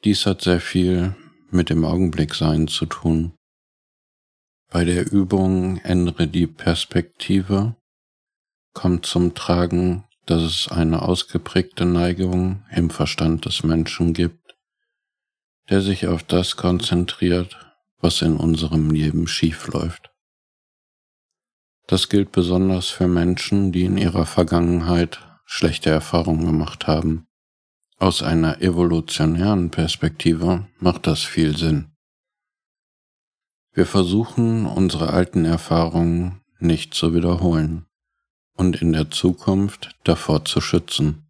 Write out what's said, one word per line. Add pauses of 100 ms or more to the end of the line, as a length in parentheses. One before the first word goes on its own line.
Dies
hat
sehr
viel (340)
mit
dem
Augenblicksein
zu
tun. (1400)
Bei
der
Übung
„Ändere
die
Perspektive“ (1000)
kommt
zum
Tragen, (220)
dass
es
eine
ausgeprägte
Neigung
im
Verstand
des
Menschen
gibt, (1120)
der
sich
auf
das
konzentriert, (420)
was
in
unserem
Leben
schief
läuft. (1800)
Das
gilt
besonders
für
Menschen,
die
in
ihrer
Vergangenheit (280)
schlechte
Erfahrungen
gemacht
haben. (760)
Aus
einer
evolutionären
Perspektive (100)
macht
das
viel
Sinn. (1800)
Wir
versuchen,
unsere
alten
Erfahrungen (180)
nicht
zu
wiederholen (680)
und
in
der
Zukunft
davor
zu
schützen.